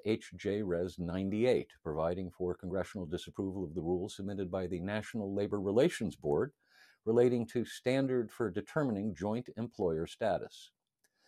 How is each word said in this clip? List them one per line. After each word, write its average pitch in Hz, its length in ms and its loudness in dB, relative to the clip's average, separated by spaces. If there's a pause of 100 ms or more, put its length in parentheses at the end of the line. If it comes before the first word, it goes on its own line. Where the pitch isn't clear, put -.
H 110 300 0
J 101 260 -2
Res 90 360 -2
ninety-eight, 98 760 2 (100)
providing 85 480 -2
for 90 240 -2
congressional 90 520 -4
disapproval 95 560 -4
of 80 120 -6
the 85 80 -4
rules 90 340 -2
submitted 98 340 -4
by 92 160 -2
the 90 140 -4
National 101 540 -4
Labor 101 260 0
Relations 104 560 2
Board 78 360 2 (520)
relating 120 420 6
to 113 180 -2
standard 127 680 0
for 113 180 0
determining 107 640 0
joint 107 420 -2
employer 87 520 0
status. - 640 -4 (560)